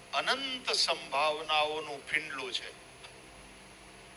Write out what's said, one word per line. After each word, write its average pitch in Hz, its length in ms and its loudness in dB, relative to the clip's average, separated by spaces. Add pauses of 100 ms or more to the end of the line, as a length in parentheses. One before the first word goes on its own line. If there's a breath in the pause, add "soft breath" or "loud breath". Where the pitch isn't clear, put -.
(140)
અનંત 247 580 2
સંભાવનાઓનું 151 1300 2
ફીંડલું 139 460 -2
છે. - 280 -4 (1400)